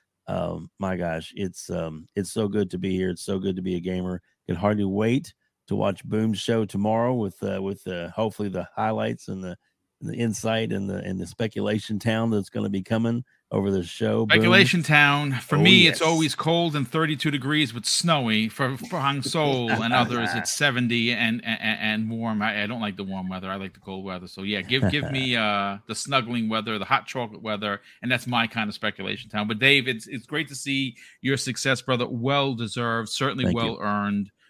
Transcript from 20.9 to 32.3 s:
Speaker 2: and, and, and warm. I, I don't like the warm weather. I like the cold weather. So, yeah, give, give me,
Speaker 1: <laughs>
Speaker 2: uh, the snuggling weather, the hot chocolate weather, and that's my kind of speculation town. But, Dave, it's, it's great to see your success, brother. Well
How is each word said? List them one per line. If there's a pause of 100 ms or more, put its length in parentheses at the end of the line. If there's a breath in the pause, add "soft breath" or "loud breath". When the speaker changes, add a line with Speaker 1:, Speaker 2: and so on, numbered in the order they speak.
Speaker 2:
and,
and,
and
warm.
I,
I
don't
like
the
warm
weather.
I
like
the
cold
weather.
So,
yeah,
give,
give
me,
Speaker 1:
<laughs>
Speaker 2:
uh, (100)
the
snuggling
weather,
the
hot
chocolate
weather, (200 soft breath)
and
that's
my
kind
of
speculation
town.
But,
Dave,
it's,
it's
great
to
see (240 soft breath)
your
success,
brother.
Well